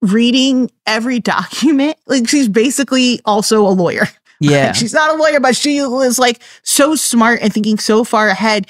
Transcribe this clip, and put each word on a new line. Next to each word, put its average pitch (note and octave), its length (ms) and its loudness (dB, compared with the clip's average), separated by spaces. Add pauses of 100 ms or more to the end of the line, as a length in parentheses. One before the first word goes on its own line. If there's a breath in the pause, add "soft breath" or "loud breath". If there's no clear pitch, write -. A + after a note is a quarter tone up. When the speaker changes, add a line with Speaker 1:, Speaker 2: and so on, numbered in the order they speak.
Speaker 1:
reading B3 680 2 (160)
every A#3 340 -2
<laughs> - 0 -
document. C4+ 760 0 (100)
Like, A#3+ 220 0
she's C#4 200 2
basically B3 760 0
also G#3+ 420 0
a F#3+ 80 2
lawyer. E3+ 380 0
<laughs> - 60 -20 (220 soft breath)
Speaker 2:
Yeah. C#3+ 260 2
Speaker 1:
Like, F#2 100 -2
she's A3 180 -4
not D#4 160 2
a D#4+ 100 0
lawyer, D4+ 200 0
but B3+ 160 2
she C#4+ 280 -2
was, B3+ 320 -2
like, B3 240 0 (220 loud breath)
so D4 320 0
smart A#3 480 0
and G#3 100 0
thinking G#3+ 240 -2
so A3 280 0
far G#3+ 240 0
ahead. G3+ 420 -2